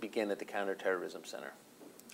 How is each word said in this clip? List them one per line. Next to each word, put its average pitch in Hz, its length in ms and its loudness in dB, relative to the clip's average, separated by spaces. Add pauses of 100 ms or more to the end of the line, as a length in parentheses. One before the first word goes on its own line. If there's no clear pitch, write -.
begin 107 280 2
at 98 100 2
the 101 60 -6
Counterterrorism 92 760 2
Center? - 300 -8 (600)